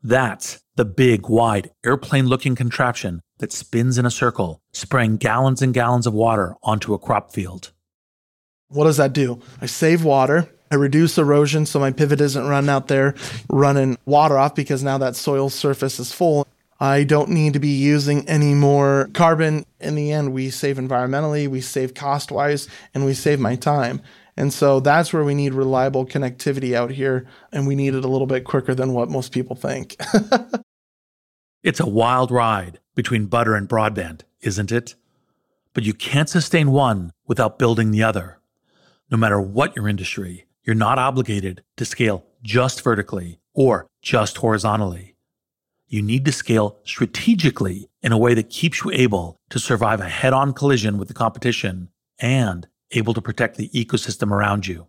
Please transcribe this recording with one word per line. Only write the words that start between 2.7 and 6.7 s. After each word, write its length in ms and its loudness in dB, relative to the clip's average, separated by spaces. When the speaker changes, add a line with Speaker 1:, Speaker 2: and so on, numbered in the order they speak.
Speaker 1:
that 160 -10
spins 460 -2
in 80 2
a 40 2
circle, 520 -2
spraying 460 0
gallons 420 0
and 140 2
gallons 320 2
of 80 -2
water 480 0
onto 320 0